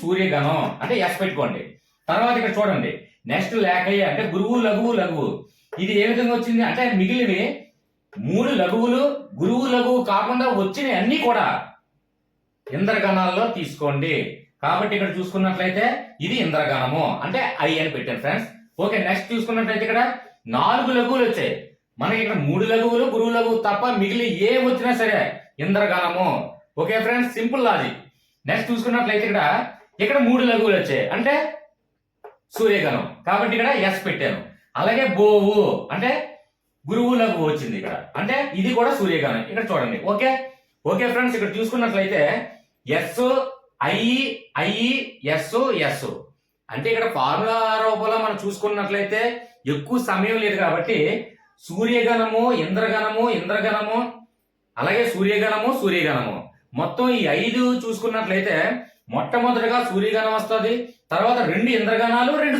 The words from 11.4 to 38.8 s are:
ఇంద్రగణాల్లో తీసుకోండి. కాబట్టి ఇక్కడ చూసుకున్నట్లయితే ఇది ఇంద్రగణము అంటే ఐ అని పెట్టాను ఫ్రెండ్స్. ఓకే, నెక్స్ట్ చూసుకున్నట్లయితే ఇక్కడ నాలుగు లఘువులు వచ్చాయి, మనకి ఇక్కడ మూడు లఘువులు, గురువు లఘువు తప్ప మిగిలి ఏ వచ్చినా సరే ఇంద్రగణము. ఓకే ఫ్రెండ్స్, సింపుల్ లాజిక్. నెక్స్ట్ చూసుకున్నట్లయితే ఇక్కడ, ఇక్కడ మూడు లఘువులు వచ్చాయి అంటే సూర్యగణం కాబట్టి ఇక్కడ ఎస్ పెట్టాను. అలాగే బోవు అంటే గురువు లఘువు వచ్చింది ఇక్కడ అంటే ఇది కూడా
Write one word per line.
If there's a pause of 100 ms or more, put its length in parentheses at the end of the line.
ఇంద్రగణాల్లో (120)
తీసుకోండి. (480)
కాబట్టి
ఇక్కడ
చూసుకున్నట్లయితే (420)
ఇది
ఇంద్రగణము (220)
అంటే (260)
ఐ (120)
అని
పెట్టాను
ఫ్రెండ్స్. (380)
ఓకే, (120)
నెక్స్ట్
చూసుకున్నట్లయితే
ఇక్కడ (540)
నాలుగు
లఘువులు
వచ్చాయి, (500)
మనకి
ఇక్కడ (100)
మూడు
లఘువులు, (100)
గురువు
లఘువు
తప్ప (100)
మిగిలి (200)
ఏ (160)
వచ్చినా (100)
సరే (440)
ఇంద్రగణము. (540)
ఓకే
ఫ్రెండ్స్,
సింపుల్
లాజిక్. (480)
నెక్స్ట్
చూసుకున్నట్లయితే
ఇక్కడ, (640)
ఇక్కడ (120)
మూడు
లఘువులు
వచ్చాయి (120)
అంటే (1200)
సూర్యగణం (240)
కాబట్టి
ఇక్కడ (180)
ఎస్
పెట్టాను. (400)
అలాగే (140)
బోవు (320)
అంటే (800)
గురువు
లఘువు
వచ్చింది
ఇక్కడ (240)
అంటే (240)
ఇది
కూడా